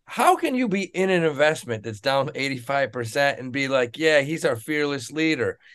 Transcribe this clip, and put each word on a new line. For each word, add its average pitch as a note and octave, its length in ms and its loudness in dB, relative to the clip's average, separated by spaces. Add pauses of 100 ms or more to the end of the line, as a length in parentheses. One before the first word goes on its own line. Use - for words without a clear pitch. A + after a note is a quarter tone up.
how E4 320 4
can D4 180 -2
you B3+ 140 0
be G3 140 0
in F#3 260 -2
an F3+ 160 2
investment C#3+ 580 0
that's A2 180 -8
down C#3 340 0
eighty-five C3+ 580 -2
percent B2+ 480 -2
and B2+ 100 -10
be C3+ 180 -2
like, B2+ 300 0
"Yeah, D#3 220 4
he's D3 240 -4
our C#3+ 100 2
fearless C#3+ 560 -4
leader. D3 480 -2 (160)